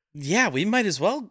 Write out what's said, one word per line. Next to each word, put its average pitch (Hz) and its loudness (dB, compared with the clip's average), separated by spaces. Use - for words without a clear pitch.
Yeah, 165 0
we 143 0
might 233 2
as 151 -2
well 226 -2